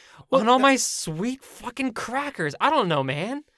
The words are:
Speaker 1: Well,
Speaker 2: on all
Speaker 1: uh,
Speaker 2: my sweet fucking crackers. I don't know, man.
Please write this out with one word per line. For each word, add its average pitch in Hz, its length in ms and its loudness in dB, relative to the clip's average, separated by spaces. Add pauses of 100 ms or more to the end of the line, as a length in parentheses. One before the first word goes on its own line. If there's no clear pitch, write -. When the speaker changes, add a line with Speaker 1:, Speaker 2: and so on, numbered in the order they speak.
(300)
Speaker 1:
Well, 262 100 4
Speaker 2:
on 214 80 2
all 254 80 6
Speaker 1:
uh, 254 40 2
Speaker 2:
my 269 160 6
sweet 220 680 -6
fucking 247 480 -8
crackers. 233 680 -6
I 269 80 4
don't 262 180 2
know, 143 160 2
man. 196 400 -6 (140)